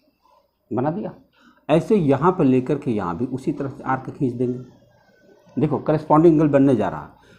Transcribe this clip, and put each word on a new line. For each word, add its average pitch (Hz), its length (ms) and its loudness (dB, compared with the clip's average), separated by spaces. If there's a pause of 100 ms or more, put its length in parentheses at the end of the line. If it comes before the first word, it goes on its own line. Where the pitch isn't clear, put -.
(720)
बना 127 180 -2
दिया। 214 240 -10 (540)
ऐसे 165 260 2
यहाँ 147 360 2
पर 151 140 0
लेकर 131 320 2
के 131 140 -6
यहाँ 92 260 -4
भी 120 80 -6
उसी 131 260 -6
तरह 143 180 -8
से - 140 -16
आर्क 131 260 -6
खींच 127 240 -4
देंगे। 123 260 -4 (1040)
देखो 131 160 0
करेस्पॉन्डिंग 156 560 4
एंगल 156 140 4
बनने 139 280 4
जा 101 140 0
रहा 76 120 -8
है। 73 80 -16 (280)